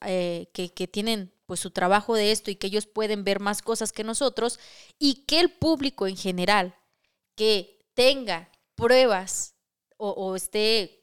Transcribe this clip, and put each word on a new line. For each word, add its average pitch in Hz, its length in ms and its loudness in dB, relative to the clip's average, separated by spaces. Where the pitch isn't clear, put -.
eh, 175 520 -4
que, 180 180 -8
que 185 160 -8
tienen, 208 440 -4
pues, 180 140 -8
su 185 100 -8
trabajo 202 440 2
de 214 180 2
esto 214 180 -4
y 190 60 -6
que 196 100 -6
ellos 208 200 -2
pueden 214 380 -4
ver 196 160 0
más 202 220 -2
cosas 226 300 -4
que 214 120 -8
nosotros, 233 540 -2
y 277 280 0
que 311 140 2
el 349 100 4
público 277 560 -2
en 190 100 -4
general 185 580 0
que 214 580 0
tenga 240 560 0
pruebas 233 800 2
o, 208 120 -6
o 190 260 -4
esté 214 680 0